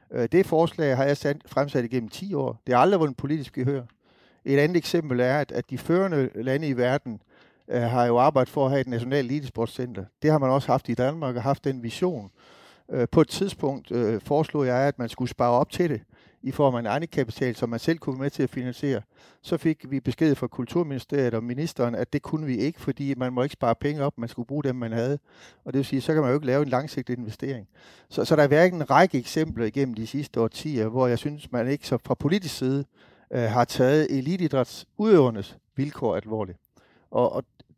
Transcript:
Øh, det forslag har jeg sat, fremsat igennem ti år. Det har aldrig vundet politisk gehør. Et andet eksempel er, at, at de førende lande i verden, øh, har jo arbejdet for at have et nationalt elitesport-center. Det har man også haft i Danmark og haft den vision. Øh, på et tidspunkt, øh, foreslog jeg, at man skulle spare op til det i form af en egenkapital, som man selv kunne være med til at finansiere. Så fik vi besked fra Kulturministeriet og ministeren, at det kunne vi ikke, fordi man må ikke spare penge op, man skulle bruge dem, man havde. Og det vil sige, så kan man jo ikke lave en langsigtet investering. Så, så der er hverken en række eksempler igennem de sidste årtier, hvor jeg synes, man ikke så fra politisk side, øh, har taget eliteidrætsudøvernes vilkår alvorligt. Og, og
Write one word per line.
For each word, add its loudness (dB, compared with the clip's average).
Øh, -2
det 4
forslag 0
har 2
jeg 2
sat, -2
fremsat 0
igennem -4
ti -10
år. -4
Det 2
har 6
aldrig 6
vundet 0
politisk -4
gehør. -2
Et 2
andet 2
eksempel 0
er, 2
at, -4
at -6
de -8
førende 0
lande -2
i -2
verden, 0
øh, 0
har 2
jo 4
arbejdet 4
for 0
at 2
have 2
et -2
nationalt -2
elitesport-center. -6
Det 4
har 4
man 2
også 0
haft 2
i -2
Danmark -2
og -4
haft -2
den -4
vision. -4
Øh, 0
på 6
et 4
tidspunkt, -6
øh, 0
foreslog 0
jeg, 0
at 0
man -6
skulle -6
spare 0
op 2
til -2
det -4
i -6
form 2
af -2
en -4
egenkapital, -2
som -2
man -6
selv -2
kunne -6
være -8
med -2
til -4
at 0
finansiere. -4
Så -2
fik -2
vi -2
besked 2
fra -2
Kulturministeriet -2
og -2
ministeren, -2
at -4
det -2
kunne -4
vi -2
ikke, -2
fordi -4
man -2
må 0
ikke -2
spare 0
penge -2
op, -4
man -6
skulle -10
bruge -6
dem, -2
man -6
havde. -2
Og -8
det 0
vil 0
sige, -2
så -2
kan 2
man 2
jo 4
ikke -2
lave 2
en -2
langsigtet -4
investering. -10
Så, -4
så 4
der 6
er 8
hverken 4
en -6
række 6
eksempler -2
igennem -2
de -6
sidste -4
årtier, -2
hvor 2
jeg 2
synes, -8
man -2
ikke -4
så 0
fra -2
politisk 0
side, -2
øh, 0
har 2
taget 2
eliteidrætsudøvernes 2
vilkår -2
alvorligt. -6
Og, 2
og -6